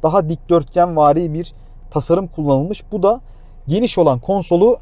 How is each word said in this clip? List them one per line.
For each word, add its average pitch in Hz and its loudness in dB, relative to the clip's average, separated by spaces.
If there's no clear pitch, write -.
Daha 160 0
dikdörtgenvari 165 0
bir 165 -8
tasarım 175 -2
kullanılmış. 147 -4
Bu 196 -4
da 220 2
geniş 208 -2
olan 165 2
konsolu 190 0